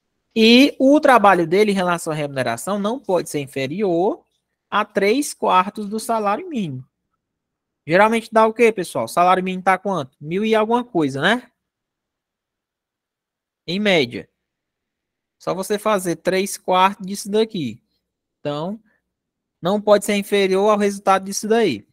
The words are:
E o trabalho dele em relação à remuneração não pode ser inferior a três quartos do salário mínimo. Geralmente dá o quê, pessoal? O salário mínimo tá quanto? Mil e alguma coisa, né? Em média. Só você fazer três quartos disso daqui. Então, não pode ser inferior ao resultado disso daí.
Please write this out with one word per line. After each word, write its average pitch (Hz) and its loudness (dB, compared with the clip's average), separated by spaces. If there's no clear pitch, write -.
E 240 6
o 277 6
trabalho 208 4
dele 202 2
em 196 0
relação 175 -2
à 151 -4
remuneração 143 -4
não 220 -4
pode 170 -2
ser 147 -4
inferior 170 -4
a 208 0
três 208 -2
quartos 196 -2
do 220 -8
salário 226 -4
mínimo. 160 -8
Geralmente 214 2
dá 220 4
o 220 -2
quê, 233 4
pessoal? 160 -4
O - -6
salário 180 2
mínimo 185 -6
tá 185 2
quanto? 180 -6
Mil 170 -6
e 220 0
alguma 226 0
coisa, 143 -2
né? 214 0
Em 180 -4
média. 143 0
Só 160 -6
você 190 -4
fazer 185 -2
três 190 -2
quartos 185 0
disso 196 -10
daqui. 196 -4
Então, 156 -8
não 202 -2
pode 208 2
ser 208 -2
inferior 196 0
ao 208 2
resultado 202 0
disso 196 -8
daí. 202 0